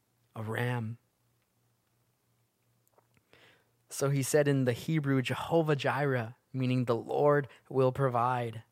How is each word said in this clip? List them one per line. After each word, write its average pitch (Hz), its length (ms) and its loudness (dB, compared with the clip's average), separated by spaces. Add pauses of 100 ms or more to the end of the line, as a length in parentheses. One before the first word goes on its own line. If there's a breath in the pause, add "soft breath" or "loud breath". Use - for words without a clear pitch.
(360)
a 113 80 -8
ram." 117 540 -4 (3000 soft breath)
So 139 200 -2
he 139 120 0
said 147 260 2
in 135 180 2
the 123 80 2
Hebrew, 139 480 0
"Jehovah 156 540 0
Jireh," 127 600 -2 (160)
meaning 127 340 0
"the 120 100 2
Lord 139 520 2 (220 loud breath)
will 131 220 2
provide." 120 800 -2